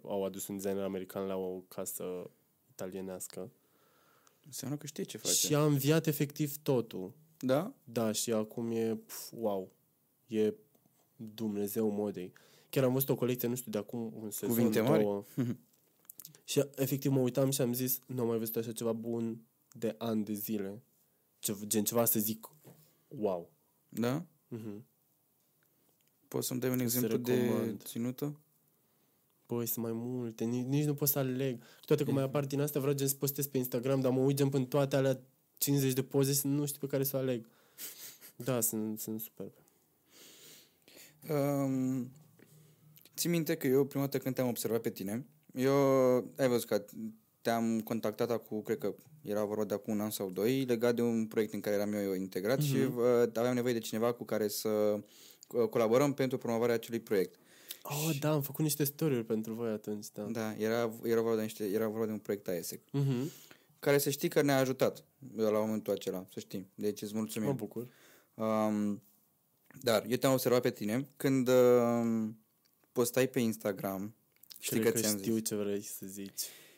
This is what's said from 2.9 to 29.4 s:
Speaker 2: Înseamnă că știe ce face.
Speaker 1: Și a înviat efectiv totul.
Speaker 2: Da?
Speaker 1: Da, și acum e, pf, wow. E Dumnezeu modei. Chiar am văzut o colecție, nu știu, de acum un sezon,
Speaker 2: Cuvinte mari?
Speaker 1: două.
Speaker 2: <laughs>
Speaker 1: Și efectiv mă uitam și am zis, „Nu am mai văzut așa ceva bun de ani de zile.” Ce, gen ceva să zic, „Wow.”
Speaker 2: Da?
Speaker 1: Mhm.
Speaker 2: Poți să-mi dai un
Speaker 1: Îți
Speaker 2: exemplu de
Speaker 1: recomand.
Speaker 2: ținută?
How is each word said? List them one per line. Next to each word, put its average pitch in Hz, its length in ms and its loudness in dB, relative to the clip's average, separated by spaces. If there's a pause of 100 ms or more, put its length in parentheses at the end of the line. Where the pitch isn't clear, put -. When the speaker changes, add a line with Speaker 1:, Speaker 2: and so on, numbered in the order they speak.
Speaker 2:
Înseamnă 139 320 -8
că 151 80 -14
știe 156 180 -8
ce - 140 -10
face. - 160 -2 (140)
Speaker 1:
Și 151 80 4
a 147 100 6
înviat 147 420 4
efectiv 147 500 -2
totul. 113 560 -2 (260)
Speaker 2:
Da? 147 340 0 (100)
Speaker 1:
Da, 117 280 0
și 107 200 -2
acum 110 400 -2
e, 113 240 0
pf, - 400 -12
wow. 101 360 -2 (560)
E 107 260 2 (640)
Dumnezeu 107 720 -2
modei. 101 440 -4 (360)
Chiar 135 140 2
am 127 100 4
văzut 139 160 0
o 135 60 2
colecție, 123 320 0
nu 120 80 0
știu, 117 160 -8
de 107 60 -2
acum 113 380 -6
un 110 160 -10
sezon, 110 240 -2
Speaker 2:
Cuvinte 113 260 4
mari? 110 220 4
Speaker 1:
două. 101 200 0 (120)
Speaker 2:
<laughs> 127 200 -2 (880)
Speaker 1:
Și - 200 0 (120)
efectiv 135 360 0
mă 135 80 4
uitam 131 300 2
și 135 120 0
am 120 120 0
zis, 127 320 -2
„Nu 127 160 -6
am 113 60 2
mai 117 100 0
văzut 110 180 -4
așa 117 160 -4
ceva 113 220 -2
bun 113 480 -4 (320)
de 113 240 -4
ani 113 260 -2
de 107 100 -4
zile.” 104 480 -6 (580)
Ce, - 160 -4 (120)
gen 104 160 4
ceva 117 220 2
să 113 140 2
zic, 107 280 -4 (600)
„Wow.” 95 440 -4 (380)
Speaker 2:
Da? 127 360 -2 (220)
Speaker 1:
Mhm. 113 380 -12 (1400)
Speaker 2:
Poți 127 200 -4
să-mi 127 120 -4
dai 127 100 -2
un 127 60 0
Speaker 1:
Îți 127 80 0
Speaker 2:
exemplu 117 340 0
de 123 160 0
Speaker 1:
recomand. 117 500 0
Speaker 2:
ținută? 131 560 -6 (1080)